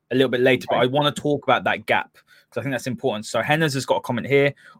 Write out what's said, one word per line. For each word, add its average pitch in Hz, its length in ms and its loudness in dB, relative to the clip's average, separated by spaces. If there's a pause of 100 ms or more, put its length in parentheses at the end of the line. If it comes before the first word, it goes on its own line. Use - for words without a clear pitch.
(120)
a 123 40 0
little 131 140 4
bit 123 120 0
later, 127 280 2
but 113 80 0
I 120 80 2
wanna 143 260 0
talk 143 320 -4
about 113 200 2
that 101 220 -2
gap - 280 0
'cause - 440 -20
I 117 40 -2
think 135 120 -4
that's 120 140 -6
important. 113 380 -4
So 117 160 -2
Henners 151 320 0
has 131 120 -4
got - 100 0
a - 60 -2
comment 120 260 -6
here 139 260 4 (260)